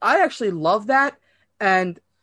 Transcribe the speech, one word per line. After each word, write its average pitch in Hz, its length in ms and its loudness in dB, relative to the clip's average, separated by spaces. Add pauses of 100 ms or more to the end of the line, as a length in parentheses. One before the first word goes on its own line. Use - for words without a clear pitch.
I 302 220 2
actually 233 280 -4
love 180 360 0
that. 269 320 0 (400)
And 185 400 0 (240)